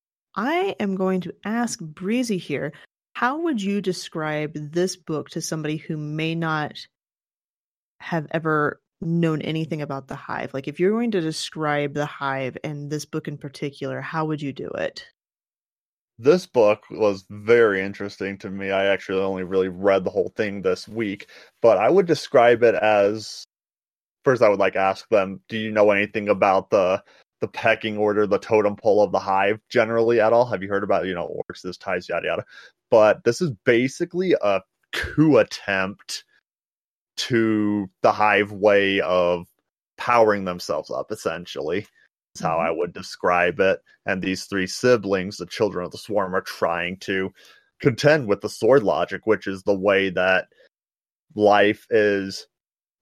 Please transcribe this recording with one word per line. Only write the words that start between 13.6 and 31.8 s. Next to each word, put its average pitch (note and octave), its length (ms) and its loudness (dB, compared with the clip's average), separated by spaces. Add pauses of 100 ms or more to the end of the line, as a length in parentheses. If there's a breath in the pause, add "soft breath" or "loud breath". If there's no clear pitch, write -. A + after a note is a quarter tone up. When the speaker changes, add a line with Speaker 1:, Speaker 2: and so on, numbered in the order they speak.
Speaker 1:
how D#3 240 -6
would D#3 160 -4
you C#3 100 -6
do - 180 -10
it? - 360 -8 (1120)
Speaker 2:
This D#3 300 2
book G#2+ 420 2
was G2 400 -2
very G#2 500 2
interesting G2 600 -8
to G#2 100 -12
me. G2 220 -8
I G2 160 2
actually F#2+ 340 0
only F#2+ 220 -4
really F#2 240 0
read F#2+ 360 2
the F#2+ 60 -4
whole F#2+ 260 -2
thing G2+ 280 -4
this F#2 240 -2
week, G#2+ 420 -8 (320 loud breath)
but A2+ 160 6
I A2 140 4
would F#3 160 4
describe A#2+ 560 4
it A2+ 100 6
as, G#2 720 0 (840)
first B2+ 160 4
I A2 80 8
would, G2+ 80 4
like, G2 180 2
ask F#2+ 340 0
them, F#2+ 380 2
"Do A2+ 120 -8
you A2 120 -6
know G#2+ 200 6
anything G#2 360 0
about G2 440 2
the, F#2+ 320 2 (360 soft breath)
the A2+ 80 -4
pecking A2 500 -2
order, G#2 280 2
the G2 140 0
totem G#2 360 2
pole G#2 280 4
of F#2+ 80 0
the F#2+ 80 0
Hive G2 400 0 (100)
generally A#2 500 2
at A2 140 4
all? A#2+ 140 4
Have G2 160 -6
you G2 60 -10
heard G2+ 140 -2
about, F#2+ 220 0
you F#2 80 -4
know, - 380 -8
orcs, - 100 -18
this F2+ 160 -10
ties, F2+ 320 -6